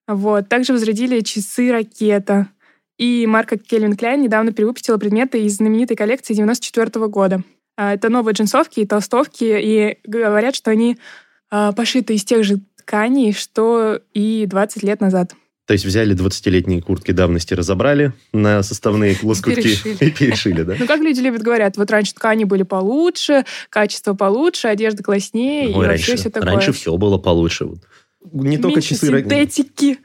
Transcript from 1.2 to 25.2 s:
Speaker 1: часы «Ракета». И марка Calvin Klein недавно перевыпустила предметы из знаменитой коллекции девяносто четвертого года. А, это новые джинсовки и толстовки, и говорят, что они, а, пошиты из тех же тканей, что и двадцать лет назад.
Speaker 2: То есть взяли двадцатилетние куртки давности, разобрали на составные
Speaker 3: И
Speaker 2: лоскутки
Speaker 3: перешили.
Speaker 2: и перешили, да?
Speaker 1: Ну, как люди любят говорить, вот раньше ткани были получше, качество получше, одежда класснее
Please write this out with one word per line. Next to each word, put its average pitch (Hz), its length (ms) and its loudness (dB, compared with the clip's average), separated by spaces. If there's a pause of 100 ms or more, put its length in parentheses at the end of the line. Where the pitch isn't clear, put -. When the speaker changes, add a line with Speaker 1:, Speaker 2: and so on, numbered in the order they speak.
Speaker 1:
часы 247 500 -2
«Ракета». 202 760 0 (500)
И 240 300 0
марка 220 280 0
Calvin 214 420 0
Klein 240 200 -2
недавно 226 340 2
перевыпустила 220 460 0
предметы 220 460 0
из 202 140 -2
знаменитой 220 400 0
коллекции 226 360 -2
девяносто 214 320 0
четвертого 226 420 -2
года. 190 360 0 (340)
А, 202 160 -2
это 202 160 -2
новые 226 240 2
джинсовки 220 460 0
и 208 80 2
толстовки, 214 560 -2
и 214 640 2
говорят, 214 500 0
что - 160 -2
они, 233 260 2 (540)
а, 208 220 0
пошиты 226 420 -2
из 208 80 -2
тех 226 200 2
же 202 160 0 (180)
тканей, 226 560 0
что 220 640 0 (140)
и 214 340 0
двадцать 196 360 -2
лет 202 180 0
назад. 185 320 0 (340)
Speaker 2:
То 107 60 2
есть 98 100 0
взяли 101 300 0
двадцатилетние 92 680 0
куртки 90 280 -4
давности, 85 440 0
разобрали 117 580 0 (180)
на 104 300 2
составные 104 580 0
Speaker 3:
И 107 60 -6
Speaker 2:
лоскутки 104 380 0
Speaker 3:
перешили. 104 320 0 (100)
Speaker 2:
и 156 60 4
перешили, 110 500 0
да? 87 160 -4
Speaker 1:
Ну, 240 80 -2
как 302 160 2
люди 302 200 0
любят 240 200 -2
говорить, 214 340 0
вот 202 140 -2
раньше 214 240 0
ткани 220 300 0
были 196 180 2
получше, 254 840 0 (260)
качество - 420 -2
получше, 233 540 0
одежда 214 340 0
класснее 233 640 -2